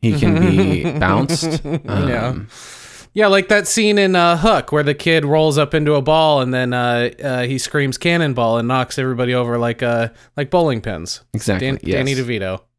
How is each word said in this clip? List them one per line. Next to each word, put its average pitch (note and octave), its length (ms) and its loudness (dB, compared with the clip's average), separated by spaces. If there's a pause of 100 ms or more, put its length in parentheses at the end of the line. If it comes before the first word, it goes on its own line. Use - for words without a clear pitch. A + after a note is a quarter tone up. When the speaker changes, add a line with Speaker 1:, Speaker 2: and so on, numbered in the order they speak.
Speaker 1:
He A#2 160 2
can D#3+ 220 2
be F#3 440 2
Speaker 2:
<laughs> D3+ 160 -4
Speaker 1:
bounced. D#3 640 0
Speaker 2:
Yeah. A#2+ 600 -4
Speaker 1:
Um, B2 200 -6 (680)
Speaker 2:
Yeah, G#3 140 4
like F#3+ 220 4
that G#3 180 2
scene G#3 300 2
in, F#3+ 180 4
uh, E3+ 220 4
Hook F#3 340 2
where D3 120 2
the C#3+ 100 0
kid D#3+ 320 0
rolls D3+ 320 2
up D3 160 0
into D3+ 220 2
a C#3+ 60 2
ball D#3 400 4
and B2+ 120 -2
then, B2+ 200 0
uh, B2 360 0 (140)
uh, B2+ 200 -4
he C3 140 -4
screams C#3 400 -2
"Cannonball" C3+ 600 0
and A#2 80 -2
knocks B2+ 320 -2
everybody B2+ 340 -2
over A#2+ 240 -2
like, A#2+ 240 -2
uh, A#2 280 -2 (280)
like C#3+ 140 -6
bowling D#3 300 2
pins. F2 420 -10 (100)
Speaker 1:
Exactly, A2+ 380 -2
Speaker 2:
Dan-, - 120 -6
Danny C3 300 -2
Speaker 1:
yes. B2+ 120 -2
Speaker 2:
DeVito. F#2+ 360 -6 (160)